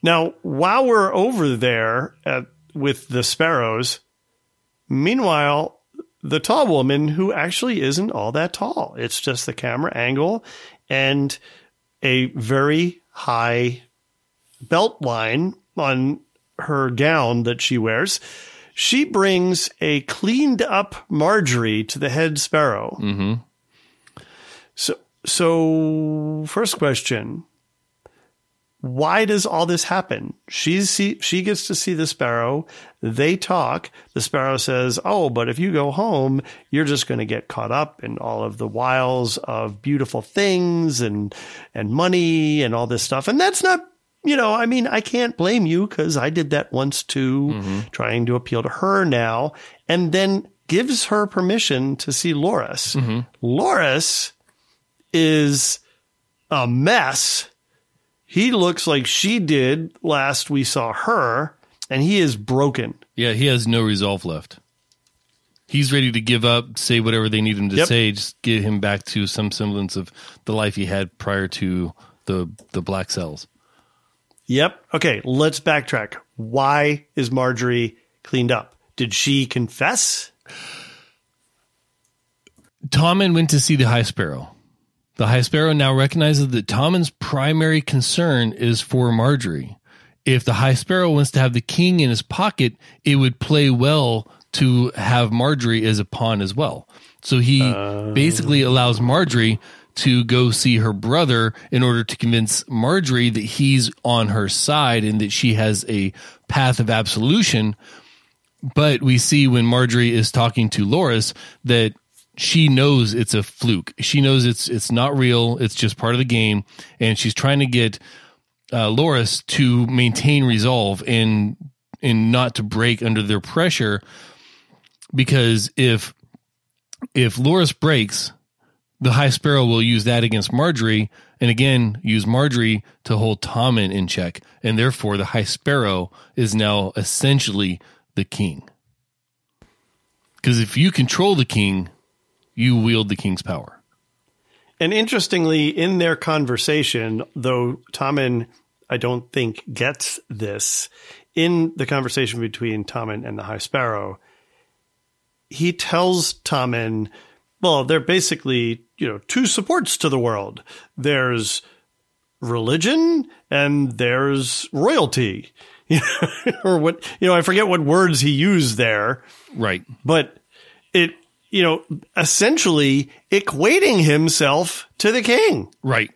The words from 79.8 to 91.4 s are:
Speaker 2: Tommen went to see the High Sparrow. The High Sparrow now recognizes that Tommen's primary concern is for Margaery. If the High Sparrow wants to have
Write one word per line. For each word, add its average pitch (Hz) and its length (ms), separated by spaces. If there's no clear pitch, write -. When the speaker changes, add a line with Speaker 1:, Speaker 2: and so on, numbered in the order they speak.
Speaker 2:
Tommen 175 440
went 165 180
to 143 100
see 151 160
the 127 120
High 117 140
Sparrow. 76 480
The 110 120
High 127 140
Sparrow 156 300
now 139 220
recognizes 143 540
that 120 180
Tommen's 156 440
primary 156 720
concern 135 720
is 117 280
for 123 300
Margaery. 113 640
If 127 200
the 123 100
High 131 200
Sparrow 180 360
wants 143 220
to 143 60
have 127 140